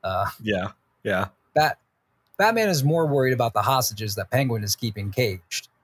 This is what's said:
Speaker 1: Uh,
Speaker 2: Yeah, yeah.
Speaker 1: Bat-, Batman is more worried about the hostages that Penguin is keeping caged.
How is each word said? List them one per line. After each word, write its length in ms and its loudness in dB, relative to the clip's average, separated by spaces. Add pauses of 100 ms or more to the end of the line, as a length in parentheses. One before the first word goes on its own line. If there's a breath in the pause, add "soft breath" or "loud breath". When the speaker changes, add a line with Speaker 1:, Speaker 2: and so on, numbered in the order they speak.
Speaker 1:
Uh, 240 -2 (140)
Speaker 2:
Yeah, 280 -2 (340)
yeah. 240 -2 (280)
Speaker 1:
Bat-, 240 2 (580)
Batman 320 2
is 140 2
more 240 2
worried 260 2
about 200 0
the 80 0
hostages 540 0
that 140 -6
Penguin 340 0
is 120 -2
keeping 360 -6
caged. 580 -4 (140)